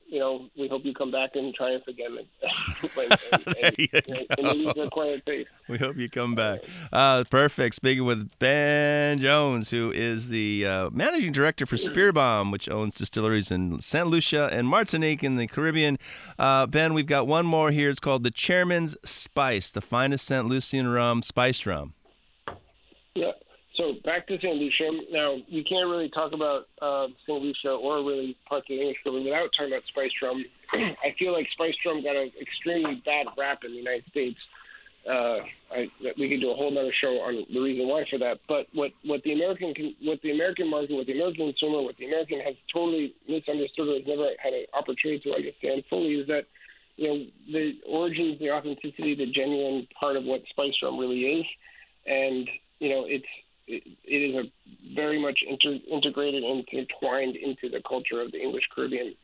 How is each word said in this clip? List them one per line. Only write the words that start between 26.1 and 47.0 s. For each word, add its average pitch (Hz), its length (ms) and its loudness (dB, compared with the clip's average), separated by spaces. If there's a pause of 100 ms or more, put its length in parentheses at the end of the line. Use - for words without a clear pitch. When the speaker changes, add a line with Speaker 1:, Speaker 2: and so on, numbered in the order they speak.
Speaker 1:
talk 156 220 -2
about, 151 360 -2 (120)
uh, 139 280 0 (180)
Saint 147 160 -2
Lucia 139 280 -2
or 135 280 0
really 139 380 -2 (100)
parts 139 240 -4
of 135 60 -2
the 135 40 -2
English 139 220 -2
Caribbean 131 220 -2
without 151 320 0
talking 143 160 -2
about 131 100 -2
spiced 135 400 -4
rum. 127 220 -2 (140)
<clears throat> - 140 -16
I 156 460 0
feel 180 140 0
like 165 180 0
spiced - 340 -2
rum 156 200 0
got 143 100 0
an 135 160 -2 (100)
extremely 165 640 -2
bad 147 220 0 (100)
rap 139 280 -2
in 120 80 -10
the 123 60 -10
United 123 280 -4
States. 123 320 -4 (720)
Uh, 120 300 0 (340)
I, 123 180 -4 (280)
we 139 100 0
could 139 120 0
do 127 120 0
a - 20 -6
whole 143 160 -2
nother 135 220 -2
show 127 280 0
on 113 320 -4
the 123 60 -2
reason 127 300 0
why 147 160 0
for 139 140 -4
that. 120 280 -2
But 143 280 -2
what, 143 180 -2 (100)
what 143 220 -2
the 151 80 0
American 175 420 0
con-, 151 280 -6
what 151 200 -2
the 156 80 -2
American 170 400 0
market, 147 240 -2
what 131 120 -2
the 131 80 -2
American 160 320 0
consumer, 151 360 0
what 127 140 -6
the 127 100 -12
American 156 340 -2
has 135 140 -4 (180)
totally 165 420 0 (120)
misunderstood 147 640 -2
or 139 60 2
has 131 120 -4
never 147 220 0 (100)
had 135 140 -2
an 127 220 -4
opportunity 147 540 -2
to 143 60 -2
understand 139 560 -4
fully 160 300 0
is 139 80 -6
that, 147 160 0 (520)
you 151 120 0